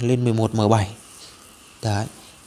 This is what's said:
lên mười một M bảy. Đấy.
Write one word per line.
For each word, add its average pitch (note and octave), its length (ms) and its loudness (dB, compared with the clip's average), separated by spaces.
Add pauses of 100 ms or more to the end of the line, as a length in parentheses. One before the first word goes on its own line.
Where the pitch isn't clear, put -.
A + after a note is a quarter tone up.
lên B2 240 0
mười A#2+ 80 2
một A2 220 0
M G#2+ 160 2
bảy. G#2+ 200 2 (920)
Đấy. G#2+ 240 -4 (400)